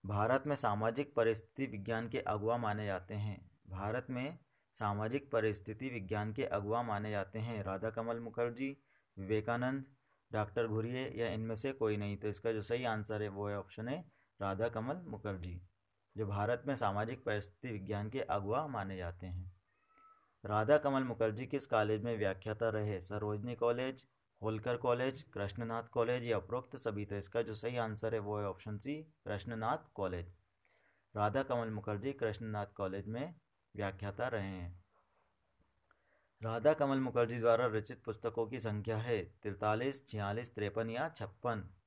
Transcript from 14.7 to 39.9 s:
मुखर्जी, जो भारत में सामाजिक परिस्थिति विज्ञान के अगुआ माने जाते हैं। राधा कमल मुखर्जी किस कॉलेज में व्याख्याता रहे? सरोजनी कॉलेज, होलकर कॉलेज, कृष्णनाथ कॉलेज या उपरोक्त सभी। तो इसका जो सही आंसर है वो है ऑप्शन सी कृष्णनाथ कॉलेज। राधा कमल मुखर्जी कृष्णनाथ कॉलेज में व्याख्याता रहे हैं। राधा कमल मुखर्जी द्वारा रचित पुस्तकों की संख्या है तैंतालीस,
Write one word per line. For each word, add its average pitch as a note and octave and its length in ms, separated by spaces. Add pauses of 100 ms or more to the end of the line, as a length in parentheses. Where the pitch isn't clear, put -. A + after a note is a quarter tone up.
मुखर्जी, F#2 680 (540)
जो G#2+ 100
भारत G#2 400
में C#3 100
सामाजिक A2 480
परिस्थिति A2 480
विज्ञान G#2 380
के C3 100
अगुआ G#2+ 460
माने G2 300
जाते F2 300
हैं। F2+ 300 (880)
राधा A2 340
कमल C3+ 260
मुखर्जी A2+ 420
किस C3+ 200
कॉलेज G#2+ 360
में A#2 160
व्याख्याता G#2 500
रहे? G#2 320
सरोजनी G#2 540
कॉलेज, B2 500 (380)
होलकर A2 340
कॉलेज, B2+ 460
कृष्णनाथ A2+ 600
कॉलेज A#2+ 440
या A2 120
उपरोक्त A#2 380
सभी। G#2 300
तो G#2 100
इसका A#2 260
जो G#2+ 120
सही A#2+ 220
आंसर A2 380
है A2 60
वो G#2 180
है G#2 80
ऑप्शन G2+ 320
सी D3 240
कृष्णनाथ A2+ 760 (160)
कॉलेज। F2+ 400 (840)
राधा G#2+ 260
कमल A#2+ 280
मुखर्जी G#2 420
कृष्णनाथ G#2+ 540
कॉलेज F#2+ 400
में C3+ 280 (420)
व्याख्याता G2+ 520
रहे G#2 200
हैं। F2+ 360 (1600)
राधा A2+ 300
कमल C#3 260
मुखर्जी A#2+ 400
द्वारा A#2 280
रचित A2 380
पुस्तकों A2+ 420
की A#2+ 140
संख्या G#2+ 380
है A2+ 240
तैंतालीस, G#2+ 880